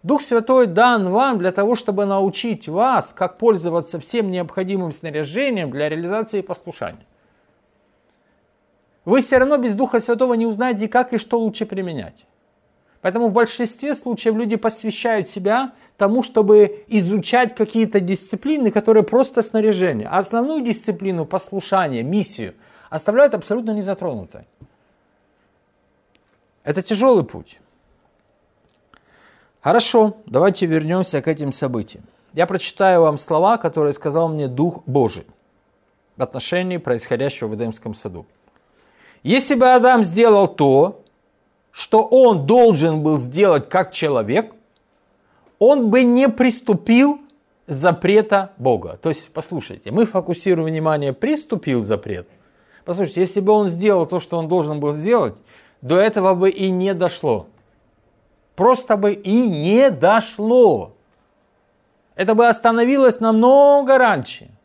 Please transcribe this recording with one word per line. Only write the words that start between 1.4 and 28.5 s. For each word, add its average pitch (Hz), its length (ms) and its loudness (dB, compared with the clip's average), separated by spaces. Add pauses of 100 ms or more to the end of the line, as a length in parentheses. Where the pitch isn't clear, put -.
того, 202 220 0
чтобы 202 320 -4
научить 196 640 -4
вас, 220 440 -2
как 180 240 -6
пользоваться 170 640 -2
всем 214 320 -4
необходимым 180 640 -6
снаряжением 160 800 -6
для 147 200 -4
реализации 196 500 -6
послушания. 165 640 -12 (2000)
Вы 240 160 2
все 269 180 0
равно 277 200 2
без 240 160 -2
Духа 247 260 -2
Святого 240 340 -2
не 226 120 0
узнаете, 220 420 -4
как 247 240 0
и 220 60 -2
что 233 200 -4
лучше 220 280 -4
применять. 175 580 -10 (760)
Поэтому 220 260 -2
в 196 40 -2
большинстве 233 640 -2
случаев 226 420 -4
люди 226 200 -4
посвящают 220 720 -4
себя 220 440 -4 (260)
тому, 214 240 0
чтобы 208 680 4
изучать 214 680 0
какие-то 220 460 0
дисциплины, 214 720 -4
которые 214 320 2
просто 247 400 0
снаряжение. 185 680 -2
А 165 80 -4
основную 247 460 -4
дисциплину 190 640 -6
послушания, 180 760 -4
миссию – 135 520 -6 (340)
оставляют 226 460 2
абсолютно 220 380 -6
незатронутой. 185 720 -8 (2250)
Это 151 160 -6
тяжелый 220 440 0
путь. - 360 -18 (2000)